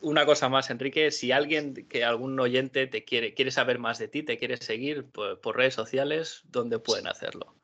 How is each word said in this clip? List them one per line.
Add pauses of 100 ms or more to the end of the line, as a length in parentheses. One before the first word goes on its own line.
una
cosa
más,
Enrique,
si
alguien,
que
algún
oyente
te
quiere,
quiere
saber
más
de
ti,
te
quiere
seguir
por,
por
redes
sociales,
¿dónde
pueden
hacerlo?